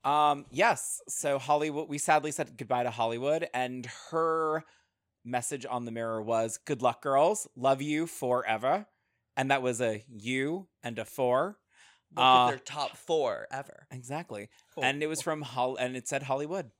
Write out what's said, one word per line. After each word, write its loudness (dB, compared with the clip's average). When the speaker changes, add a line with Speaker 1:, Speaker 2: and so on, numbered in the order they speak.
Speaker 1:
Um, 4
yes. 0
So -2
Hollywood, 0
we -6
sadly 2
said -6
goodbye -2
to -2
Hollywood, -2
and -4
her 0
message -4
on -4
the -8
mirror -4
was, 0
"Good -6
luck, 2
girls. 2
Love 2
you -2
forever." 0
And 0
that 4
was 0
a 0
U -4
and -8
a -6
four. 0
Speaker 2:
Look 4
at 10
Speaker 1:
Uh, 10
Speaker 2:
their -2
top -8
four -2
ever. -12
Speaker 1:
Exactly. -10
Speaker 3:
Cool. -4
Speaker 1:
And 0
it 0
was -4
from -4
Hol-, -2
and -2
it -10
said -4
Hollywood. -4